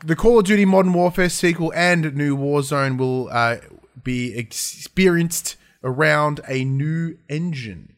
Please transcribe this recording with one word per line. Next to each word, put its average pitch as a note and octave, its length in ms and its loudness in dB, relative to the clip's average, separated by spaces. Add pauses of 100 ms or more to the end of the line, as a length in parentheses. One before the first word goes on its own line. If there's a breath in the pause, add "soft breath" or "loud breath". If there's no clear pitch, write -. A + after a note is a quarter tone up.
the D#3+ 120 0
Call A#3 240 6
of G3 60 4
Duty G3+ 180 4
Modern F#3+ 300 4
Warfare F3 360 2
sequel E3+ 460 0
and E3+ 400 0
new D3 220 -2
Warzone C#3 600 0
will, B2+ 340 -2
uh, A#2 260 0 (440)
be B2 340 -4
experienced - 1200 -2 (260 soft breath)
around D3+ 640 0
a C3 160 -4
new D#3 540 -4 (100)
engine. C#3 720 -8